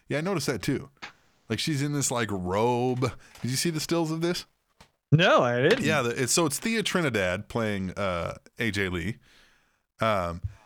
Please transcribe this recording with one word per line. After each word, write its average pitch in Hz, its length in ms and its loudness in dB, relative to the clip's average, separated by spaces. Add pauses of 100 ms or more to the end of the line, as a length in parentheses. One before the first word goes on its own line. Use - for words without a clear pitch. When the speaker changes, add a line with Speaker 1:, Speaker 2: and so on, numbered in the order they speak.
Speaker 1:
Yeah, 135 100 -2
I - 20 -4
noticed 175 260 -2
that 120 140 -2
too. 127 300 -4 (580)
Like, 110 100 -2
she's 147 220 -2
in 147 140 -2
this, 143 160 0
like, 120 200 0
robe. 120 840 0 (280)
Did 117 100 -4
you 135 60 -4
see 175 140 0
the 156 100 -4
stills 165 300 0
of 160 100 -4
this? 175 240 -2 (680)
Speaker 2:
No, 175 320 6
I 123 200 2
didn't. 202 240 4
Speaker 1:
Yeah, 151 160 2
the, 117 200 0
it's, 120 120 0
so 175 100 4
it's 147 140 0
Thea 226 240 -2
Trinidad 104 640 0
playing, 104 440 -2
uh, 92 420 -4 (240)
A 117 120 -2
J 95 200 0
Lee. 90 260 -4 (840)
Um, 90 400 0 (240)